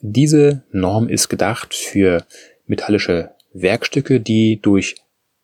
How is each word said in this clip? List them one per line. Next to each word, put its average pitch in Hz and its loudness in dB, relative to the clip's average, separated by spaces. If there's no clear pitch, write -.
diese 143 2
Norm 98 0
ist - -2
gedacht - -4
für 92 0
metallische 101 -2
Werkstücke, 113 -2
die 110 2
durch, 98 0